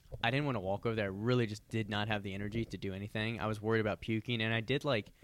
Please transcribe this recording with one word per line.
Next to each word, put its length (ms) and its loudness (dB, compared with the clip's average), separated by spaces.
I 60 2
didn't 160 2
wanna 140 0
walk 260 -2
over 100 2
there. 100 0
I 40 0
really 380 4
just 200 -6
did 220 -2
not 200 0
have 120 0
the 140 -6
energy 300 -2
to 120 -8
do 160 -4
anything. 460 -2
I 80 0
was 120 -2
worried 220 4
about 180 0
puking, 400 -2
and 140 2
I 80 2
did, 240 0
like, 260 0